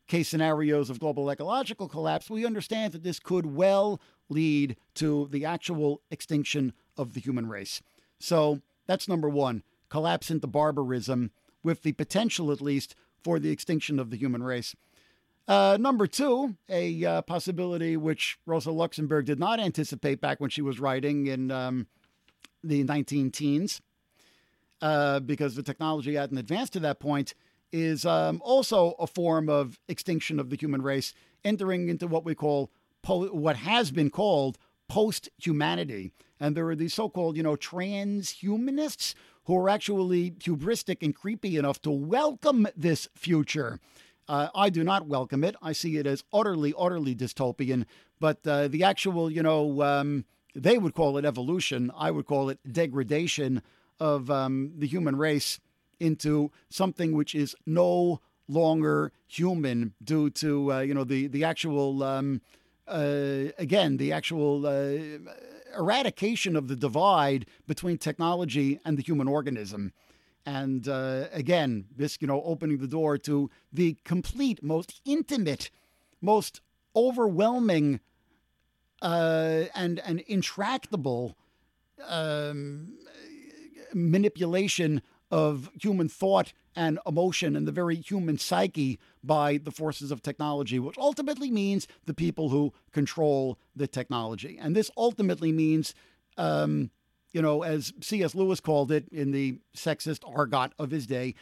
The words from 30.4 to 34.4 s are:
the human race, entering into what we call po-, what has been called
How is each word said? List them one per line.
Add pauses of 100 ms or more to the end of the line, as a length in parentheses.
the
human
race, (320)
entering
into
what
we
call (300)
po-,
what
has
been
called (280)